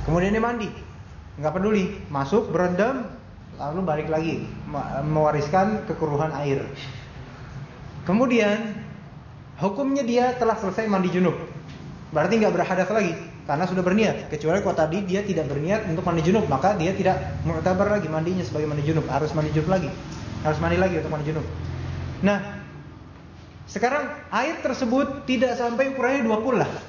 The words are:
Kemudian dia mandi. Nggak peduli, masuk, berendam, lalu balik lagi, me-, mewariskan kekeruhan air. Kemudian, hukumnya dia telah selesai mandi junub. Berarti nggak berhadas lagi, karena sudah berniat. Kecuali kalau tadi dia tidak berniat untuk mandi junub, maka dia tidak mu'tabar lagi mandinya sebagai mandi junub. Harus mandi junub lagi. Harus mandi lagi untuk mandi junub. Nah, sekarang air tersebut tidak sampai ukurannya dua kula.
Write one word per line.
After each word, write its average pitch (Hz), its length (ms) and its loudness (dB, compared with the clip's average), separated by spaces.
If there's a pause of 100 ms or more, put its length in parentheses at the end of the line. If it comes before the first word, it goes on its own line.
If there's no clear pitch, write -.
Kemudian 175 240 2
dia 220 160 2
mandi. 233 240 -2 (720)
Nggak 151 160 -2
peduli, 196 400 2 (160)
masuk, 147 400 2
berendam, 190 560 2 (480)
lalu 151 240 -4
balik 156 320 0
lagi, 160 320 0 (240)
me-, 139 400 -4
mewariskan 156 800 4
kekeruhan 156 560 0
air. 139 160 2 (1400)
Kemudian, 220 720 2 (800)
hukumnya 269 480 0
dia 240 320 2
telah 226 240 2
selesai 202 240 -2
mandi 190 240 2
junub. 175 240 4 (800)
Berarti 165 240 2
nggak 208 160 4
berhadas 180 400 2
lagi, 190 240 2 (320)
karena 147 160 2
sudah 185 160 0
berniat. 180 480 2
Kecuali 156 320 0
kalau 196 160 0
tadi 160 320 2
dia 190 160 0
tidak 165 240 0
berniat 156 400 0
untuk 165 160 -2
mandi 170 160 2
junub, 185 320 4
maka 180 240 4
dia 175 160 2
tidak 185 560 0
mu'tabar 185 400 2
lagi 196 240 0
mandinya 170 320 0
sebagai 151 240 -2
mandi 147 160 0
junub. 151 240 2
Harus 147 240 0
mandi 156 160 0
junub 151 240 2
lagi. 175 160 2 (560)
Harus 151 160 2
mandi 170 160 2
lagi 175 240 2
untuk 147 80 -4
mandi 151 240 -2
junub. 151 140 -2 (720)
Nah, 202 400 0 (1040)
sekarang 254 640 -2
air 277 320 0
tersebut 262 640 0
tidak 247 320 2
sampai 247 400 0
ukurannya 262 240 2
dua 220 240 2
kula. 208 240 2 (200)